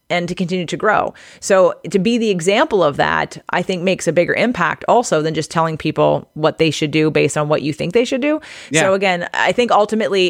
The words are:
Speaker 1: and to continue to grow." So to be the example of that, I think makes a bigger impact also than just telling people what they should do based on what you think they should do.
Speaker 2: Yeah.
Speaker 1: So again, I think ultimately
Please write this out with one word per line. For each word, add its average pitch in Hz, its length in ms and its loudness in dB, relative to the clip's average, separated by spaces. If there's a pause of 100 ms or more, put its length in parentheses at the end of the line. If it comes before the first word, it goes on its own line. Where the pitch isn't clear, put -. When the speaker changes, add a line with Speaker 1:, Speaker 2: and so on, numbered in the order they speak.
Speaker 1:
and 175 220 -2
to 180 60 -8
continue 180 320 -4
to 180 100 -6
grow." - 380 0 (240)
So 185 340 4 (160)
to 202 80 0
be 226 220 0
the 220 100 0
example 196 540 2
of 143 140 0
that, 156 420 -2 (100)
I 175 140 -2
think 180 180 -4
makes 185 260 -2
a 165 60 2
bigger 175 220 2
impact 170 520 -2
also 208 360 2
than 160 100 -2
just 151 160 -6
telling 160 280 -2
people 151 580 0
what 151 240 0
they 165 100 2
should 147 220 -2
do 156 180 2
based 151 260 0
on 151 140 -2
what 151 140 0
you 147 100 -4
think 156 200 -8
they 240 120 2
should 247 160 -4
do. 302 180 0 (300)
Speaker 2:
Yeah. 156 120 2
Speaker 1:
So 190 120 2
again, 185 400 -2
I - 180 2
think 240 200 0
ultimately 202 580 2